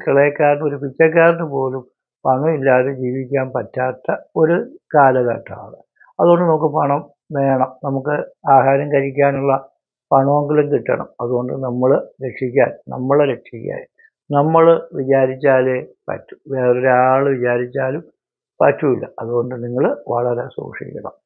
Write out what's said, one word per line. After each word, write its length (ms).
കിളയക്കാരനും 680
ഒരു 80
പിച്ചക്കാരന് 800
പോലും 280
പണമില്ലാതെ 680
ജീവിക്കാൻ 600
പറ്റാത്ത 640
ഒരു 200
കാലഘട്ടമാണ്. 840
അതുകൊണ്ട് 240
നമുക്ക് 320
പണം 240
വേണം. 340
നമുക്ക് 300
ആഹാരം 380
കഴിക്കാനുള്ള 640
പണമെങ്കിലും 600
കിട്ടണം. 360
അതുകൊണ്ട് 320
നമ്മൾ 380
രക്ഷിക്കാൻ, 440
നമ്മളെ 440
രക്ഷിക്കാൻ 500
നമ്മൾ 340
വിചാരിച്ചാലേ 840
പറ്റൂ, 260
വേറൊരാൾ 760
വിചാരിച്ചാലും 720
പറ്റൂല. 420
അതുകൊണ്ട് 340
നിങ്ങൾ 200
വളരെ 360
സൂക്ഷിക്കണം. 600